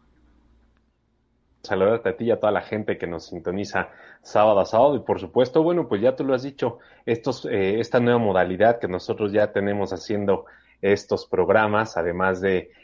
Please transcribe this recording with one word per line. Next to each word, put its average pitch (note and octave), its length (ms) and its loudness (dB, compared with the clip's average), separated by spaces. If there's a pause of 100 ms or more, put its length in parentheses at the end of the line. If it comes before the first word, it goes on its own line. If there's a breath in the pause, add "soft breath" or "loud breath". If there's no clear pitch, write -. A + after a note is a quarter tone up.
(1600)
Saludarte G2+ 460 0
a F#2 80 -4
ti A2+ 80 -6
y A#2 60 0
a G#2 100 2
toda G#2 120 2
la F2+ 100 0
gente G#2 340 -6
que - 100 -8
nos E2+ 200 -8
sintoniza F#2 640 -6 (320 loud breath)
sábado G#2+ 380 4
a F2+ 40 4
sábado. C3 320 4
Y A2 40 -4
por F#2+ 200 -4
supuesto, B2 420 0
bueno, E3+ 260 0
pues G#2 120 -2
ya B2+ 160 2
tú D#3 80 -4
lo C3+ 100 0
has B2+ 80 -2
dicho, C3+ 360 -6 (280 soft breath)
estos, B2 380 -4
eh, G#2 340 0
esta A#2 220 0
nueva A#2+ 180 4
modalidad G2 640 2
que G2 80 -6
nosotros G2+ 420 -4
ya G#2 220 0
tenemos G2+ 400 -2
haciendo G2 540 -2 (360 soft breath)
estos G2+ 440 0
programas, G#2 720 0
además F2+ 420 -2
de F#2 300 0 (140 soft breath)